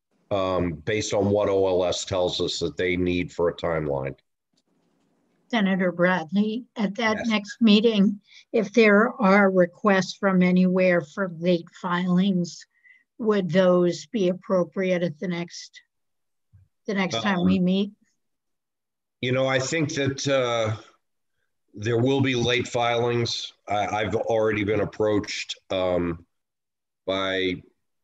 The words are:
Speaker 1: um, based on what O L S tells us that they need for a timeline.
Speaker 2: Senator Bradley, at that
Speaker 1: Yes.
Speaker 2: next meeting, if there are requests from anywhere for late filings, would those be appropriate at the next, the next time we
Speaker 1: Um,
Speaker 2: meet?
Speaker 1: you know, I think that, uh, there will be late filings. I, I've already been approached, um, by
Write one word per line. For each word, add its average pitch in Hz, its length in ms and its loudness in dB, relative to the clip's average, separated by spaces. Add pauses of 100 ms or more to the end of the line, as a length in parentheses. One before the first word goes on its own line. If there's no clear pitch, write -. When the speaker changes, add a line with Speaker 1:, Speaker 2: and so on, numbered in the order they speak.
(320)
Speaker 1:
um, 92 400 -2 (140)
based 107 280 -4
on 101 160 2
what 101 200 2
O 95 180 2
L 92 160 2
S 87 220 -2
tells 90 360 -2
us 87 180 -4
that 85 180 -6
they 90 180 -2
need 90 360 -2
for 85 180 0
a 82 60 -2
timeline. 71 600 -4 (1400)
Speaker 2:
Senator 190 400 0
Bradley, 185 720 0 (120)
at 202 180 -2
that 220 220 0
Speaker 1:
Yes. 233 100 -6
Speaker 2:
next 208 340 -4
meeting, 214 580 4 (340)
if 214 200 -2
there 220 480 6
are 196 300 6
requests 185 640 2
from 190 260 2
anywhere 180 600 4
for 185 360 -6
late 170 300 0 (120)
filings, 180 840 0 (540)
would 208 320 0
those 180 560 2
be 190 220 0
appropriate 180 760 -2
at 160 160 -4
the 196 80 -8
next, 175 520 -10 (1080)
the 208 80 -4
next 185 260 -2
time 190 240 0
we 190 140 2
Speaker 1:
Um, 180 60 0
Speaker 2:
meet? 196 260 0 (1300)
Speaker 1:
you 123 100 -2
know, 131 160 0
I 131 120 0
think 156 340 -4
that, 139 340 -4
uh, 120 480 0 (1000)
there 110 220 -4
will 135 240 2
be 131 140 0
late 120 320 0
filings. 120 840 -2 (140)
I, 101 200 -2
I've 104 280 -4
already 110 480 0
been 101 180 0
approached, - 760 -4 (140)
um, 90 560 -2 (800)
by 95 560 -4 (420)